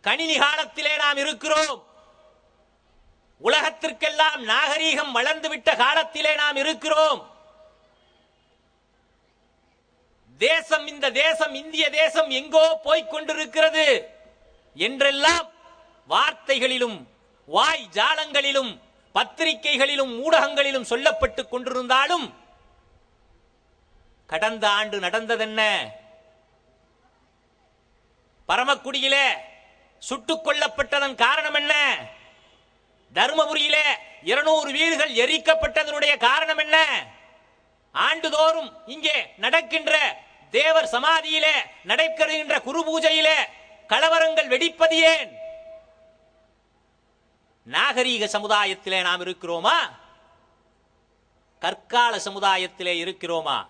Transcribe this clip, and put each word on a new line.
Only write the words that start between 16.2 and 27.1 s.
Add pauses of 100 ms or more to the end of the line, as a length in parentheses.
வாய் (120)
ஜாலங்களிலும் (440)
பத்திரிகைகளிலும் (120)
ஊடகங்களிலும்
சொல்லப்பட்டு
கொண்டிருந்தாலும், (2000)
கடந்த
ஆண்டு
நடந்ததென்ன? (3000)